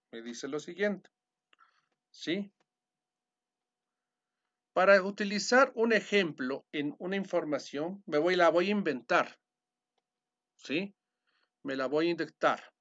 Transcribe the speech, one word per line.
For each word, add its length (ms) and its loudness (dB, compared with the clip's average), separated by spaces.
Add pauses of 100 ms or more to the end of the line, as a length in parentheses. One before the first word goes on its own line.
(120)
Me 100 -14
dice 280 -10
lo 100 -6
siguiente. 500 -6 (1040)
¿Sí? 400 -6 (2250)
Para 280 8
utilizar 760 2
un 180 2
ejemplo 800 0
en 260 -4
una 160 -4
información, 880 -4
me 120 -2
voy, 180 2
la 140 6
voy 180 2
a 40 0
inventar. 680 -2 (1160)
¿Sí? 360 -6 (720)
Me 140 -6
la 80 -2
voy 220 0
a 40 0
inyectar. 680 -2